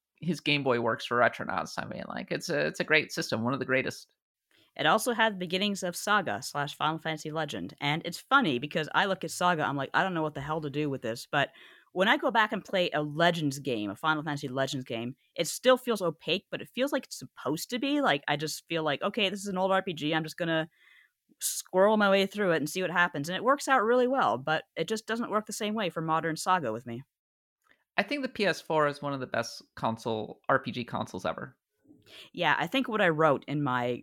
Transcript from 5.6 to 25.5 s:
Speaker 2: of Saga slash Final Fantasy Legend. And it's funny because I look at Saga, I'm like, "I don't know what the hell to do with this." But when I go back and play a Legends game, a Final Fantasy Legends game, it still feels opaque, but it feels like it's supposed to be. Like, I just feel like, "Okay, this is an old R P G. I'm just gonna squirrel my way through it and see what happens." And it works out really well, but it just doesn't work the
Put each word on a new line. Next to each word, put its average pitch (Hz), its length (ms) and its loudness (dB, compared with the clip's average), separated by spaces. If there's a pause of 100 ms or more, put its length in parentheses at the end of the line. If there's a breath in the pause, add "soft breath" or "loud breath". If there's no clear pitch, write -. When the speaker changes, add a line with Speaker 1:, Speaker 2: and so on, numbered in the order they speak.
Speaker 2:
of 175 140 -4
Saga 143 480 0
slash 143 340 -4
Final 156 220 0
Fantasy 156 320 -6
Legend. 147 500 -6
And 151 240 0
it's 175 140 -8
funny 254 400 2
because 151 340 -4
I 180 120 4
look 190 180 -2
at 160 80 -6
Saga, 180 320 2
I'm 131 120 0
like, 139 200 -4
"I 160 80 4
don't 190 100 -2
know 165 80 0
what 151 140 -2
the 139 60 -6
hell 156 200 -4
to 147 80 -4
do 147 180 -2
with 135 140 -4
this." 117 300 -4
But 143 180 2 (440 loud breath)
when 185 140 4
I 269 100 6
go 285 120 0
back 214 240 4
and 196 100 -2
play 180 300 0
a 151 80 2
Legends 151 560 2
game, 117 320 -2
a 98 60 -6
Final 156 260 0
Fantasy 147 280 -4
Legends 131 360 -2
game, 120 300 -6 (200)
it 170 120 0
still 254 300 4
feels 220 260 -2
opaque, 165 480 -2
but 131 100 -6
it - 140 -14
feels 262 160 0
like 269 140 -2
it's - 120 -14
supposed - 540 -6
to 247 80 -4
be. 277 220 0
Like, 160 260 2
I 147 80 2
just 151 320 -6
feel 165 160 -2
like, 143 180 0
"Okay, 202 280 0
this 202 100 -6
is 196 80 -8
an 190 100 -4
old 190 140 2
R 190 100 4
P 180 120 -4
G. 151 200 -2
I'm 160 100 2
just 160 140 -10
gonna 165 320 0 (720 soft breath)
squirrel 202 580 2
my 202 140 6
way 196 160 6
through 208 240 0
it 160 60 4
and 151 120 -2
see 185 140 -4
what 160 80 -2
happens." 175 380 2
And 185 60 -2
it 160 80 -4
works 269 240 2
out 262 160 4
really 247 240 4
well, 190 300 2
but 151 280 -2 (100)
it 165 120 -2
just 220 200 -6
doesn't 226 240 -4
work 214 160 -2
the 214 60 -10